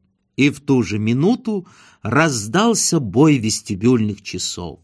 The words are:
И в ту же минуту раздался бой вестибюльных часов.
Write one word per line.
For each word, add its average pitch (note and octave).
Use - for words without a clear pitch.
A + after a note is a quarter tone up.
И C#3
в -
ту B2+
же G#2
минуту F3+
раздался D3+
бой C3
вестибюльных G#2+
часов. -